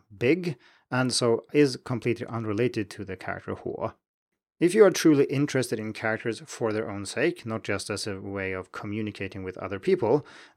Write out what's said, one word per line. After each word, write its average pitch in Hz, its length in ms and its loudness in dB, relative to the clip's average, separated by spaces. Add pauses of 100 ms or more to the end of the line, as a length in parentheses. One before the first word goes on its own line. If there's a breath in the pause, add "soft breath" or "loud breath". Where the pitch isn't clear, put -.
(180)
big, 160 380 2 (340 soft breath)
and 127 220 2
so 113 400 2
is 147 320 6
completely 117 440 -4
unrelated 113 640 -2
to - 120 -12
the 92 140 -10
character 95 380 -8
huo. - 400 -6 (600)
If 175 160 2
you 214 120 10
are 190 40 8
truly 151 360 6
interested 135 560 0
in 107 100 -6
characters 113 540 -4
for 113 260 -4
their 107 180 -2
own 101 160 -8
sake, 151 400 -2
not 110 160 -4
just - 280 -4
as 101 180 -4
a 98 140 -6
way 98 320 -4
of 92 180 -8
communicating 101 720 -6
with 92 140 -8
other 95 200 -6
people, 143 480 2 (320 loud breath)